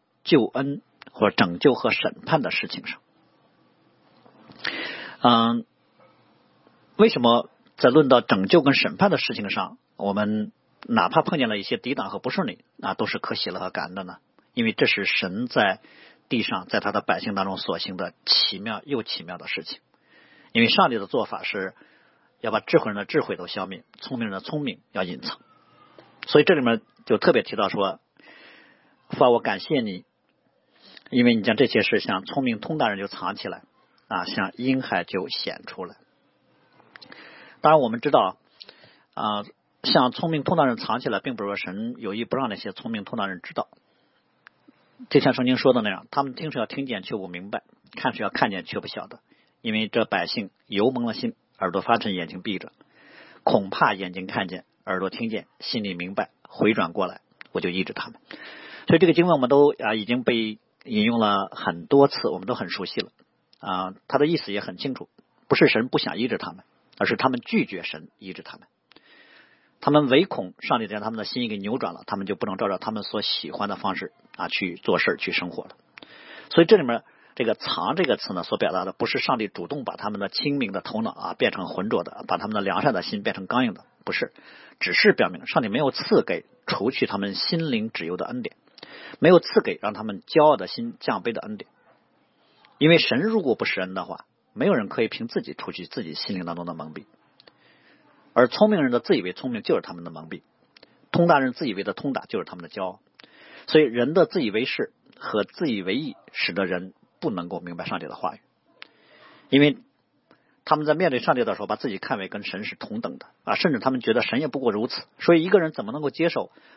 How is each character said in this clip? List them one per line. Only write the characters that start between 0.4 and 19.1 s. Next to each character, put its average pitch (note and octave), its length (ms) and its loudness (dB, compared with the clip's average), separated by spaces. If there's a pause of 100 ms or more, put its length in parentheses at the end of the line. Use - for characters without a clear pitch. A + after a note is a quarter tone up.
恩 C#3 340 -4 (320)
或 G#2 180 4
拯 F2 280 0
救 C3 160 6
和 - 160 0
审 - 340 -2
判 D#3+ 160 2
的 G2+ 100 -4
事 - 180 -4
情 - 180 -10
上。 - 140 -12 (2250)
嗯， A#2 420 4 (1300)
为 A3 120 8
什 C3 140 0
么 A#2+ 260 6 (280)
在 - 120 6
论 C#3 200 8
到 B2 120 8
拯 G2 280 2
救 F3 120 8
跟 C3+ 140 4
审 A2+ 240 0
判 G3 120 6
的 D#3+ 60 4
事 - 160 -4
情 G#2 160 -6
上， - 300 -4 (180)
我 G3 160 -2
们 G#3+ 400 -2 (340)
哪 G#2+ 220 4
怕 D#3+ 140 4
碰 E3 160 -2
见 B2+ 100 2
了 A2 80 -2
一 G2+ 60 -6
些 A2+ 160 -4
抵 B2 160 -4
挡 G2 160 -4
和 G2 80 -8
不 B2 100 -6
顺 F3+ 180 -2
利， - 180 -10 (180)
啊， G2 100 -4
都 G#2+ 140 -2
是 A#2+ 120 -6
可 - 160 -6
喜 - 140 -6
乐 F2+ 120 -8
和 F#2 100 -6
感 F2+ 160 -6
恩 F2+ 80 -14
的 F#2+ 100 -8
呢？ F2 140 -14 (340)
因 A#2 140 0
为 G#2+ 80 2
这 - 100 2
是 G2+ 220 2
神 F#2+ 400 -2
在 G#2 340 2 (520)
地 A#2 100 0
上 F#2 240 -4
在 G#2+ 140 -2
他 G2+ 120 -2
的 G2+ 100 0
百 F2+ 180 0
姓 G#2+ 140 -6
当 G2 100 -2
中 F#2+ 140 -4
所 F2 200 -4
行 F#2 200 -8
的 F2 160 -6 (100)
奇 - 340 2
妙 G#2 280 -8
又 C3+ 160 -2
奇 - 200 -10